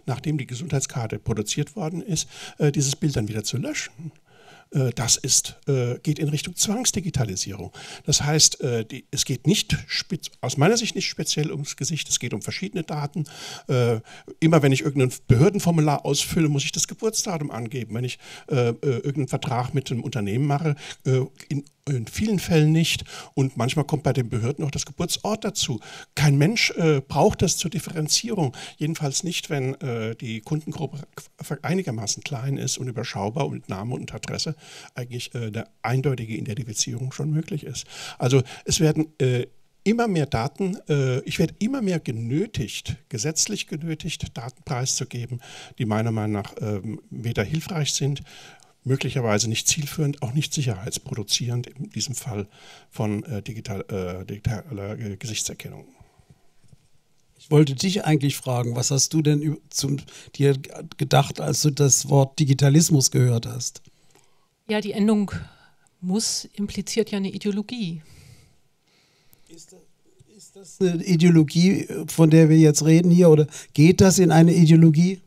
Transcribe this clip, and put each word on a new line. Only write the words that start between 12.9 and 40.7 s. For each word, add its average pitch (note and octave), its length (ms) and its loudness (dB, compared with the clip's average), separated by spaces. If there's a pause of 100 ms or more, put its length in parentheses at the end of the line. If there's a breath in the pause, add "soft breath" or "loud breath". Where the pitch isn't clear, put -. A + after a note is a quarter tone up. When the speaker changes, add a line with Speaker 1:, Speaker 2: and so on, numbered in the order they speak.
Speaker 1:
Äh, A#2+ 320 2 (400 loud breath)
immer D#3+ 240 4
wenn C#3+ 80 6
ich C3+ 120 2
irgendein C3 300 0 (140)
Behördenformular D#3+ 800 4
ausfülle, D3 420 0
muss C#3+ 160 0
ich - 60 -6
das - 160 -4
Geburtsdatum G#3+ 640 -4
angeben. A2+ 460 -8
Wenn B2 80 -4
ich, B2 160 -8 (280 loud breath)
äh, B2 200 2
äh, A#2 120 0
irgendeinen C#3 460 -2
Vertrag B2 480 -4
mit C3+ 160 -2
einem A#2 140 -4
Unternehmen A#2 420 -2
mache, C#3+ 300 0 (280 loud breath)
äh, C3 180 2 (260)
in, C#3+ 160 -4 (240)
in B2+ 180 -4
vielen G#3+ 320 -2
Fällen D#3 320 4
nicht. D#3+ 320 2 (320 loud breath)
Und C3 220 0
manchmal B2+ 300 0
kommt C#3+ 180 -2
bei C3+ 80 2
den B2 160 -2
Behörden A#2+ 360 -4
auch C#3 60 -4
das D3 160 -6
Geburtsort F#3 560 -6
dazu. D#3 380 -4 (340 loud breath)
Kein C#3+ 240 4
Mensch, F#3+ 380 2
äh, D#3 240 2
braucht D#3 420 0
das F3+ 140 0
zur - 160 -6
Differenzierung. E3 840 -4 (200 loud breath)
Jedenfalls D3+ 480 -4
nicht, - 260 -6
wenn, C3+ 300 -4
äh, A2+ 340 -4
die A2+ 280 -8
Kundengruppe D3+ 580 -6 (640)
einigermaßen C3 600 -4
klein C3+ 340 -6
ist B2 220 -6
und C3 80 -8
überschaubar A#2 600 -4
und D3 80 -6
mit - 140 -12
Name A2 280 -6
und - 180 -10
Adresse - 400 -8 (400 loud breath)
eigentlich, B2 400 -12
äh, A#2 120 -6
eine A2 180 -8 (160)
eindeutige A#2+ 560 -2
Identifizierung A#2 760 -6
schon D3 180 -6
möglich D#3 340 -4
ist. C#3 220 -12 (320 loud breath)
Also B2+ 240 4 (240 loud breath)
es - 120 -2
werden, D#3 300 2 (100)
äh, B2 280 0 (360)
immer A#3 240 2
mehr E3+ 200 0
Daten, F3+ 500 -4 (120)